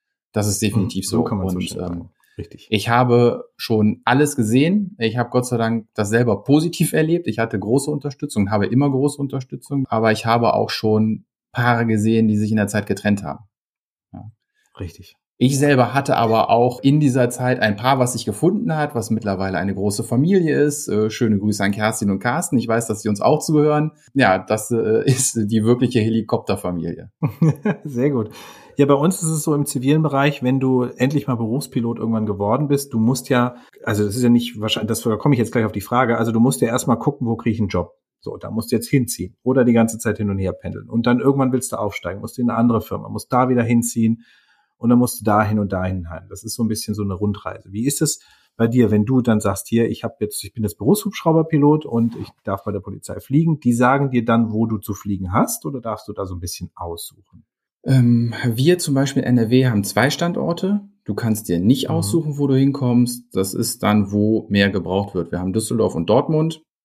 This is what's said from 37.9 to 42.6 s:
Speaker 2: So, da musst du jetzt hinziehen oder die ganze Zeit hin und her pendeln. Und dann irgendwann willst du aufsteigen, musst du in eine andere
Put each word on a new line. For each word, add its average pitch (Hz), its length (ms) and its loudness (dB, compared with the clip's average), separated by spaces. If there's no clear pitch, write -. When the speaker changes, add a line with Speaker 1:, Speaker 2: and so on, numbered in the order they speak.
Speaker 2:
So, - 180 -12
da 101 140 -12
musst 110 200 -6
du 123 40 0
jetzt - 140 -4
hinziehen 113 520 -2
oder 123 240 2
die 120 80 4
ganze 113 240 2
Zeit 107 200 -4
hin 104 120 -2
und 98 80 -2
her 92 160 -2
pendeln. 101 340 -10
Und 117 200 -2
dann 123 120 4
irgendwann 135 320 2
willst 127 200 -4
du 113 60 -6
aufsteigen, 101 440 -6
musst - 160 -12
du 120 60 -2
in 120 80 0
eine 117 80 -2
andere 117 220 4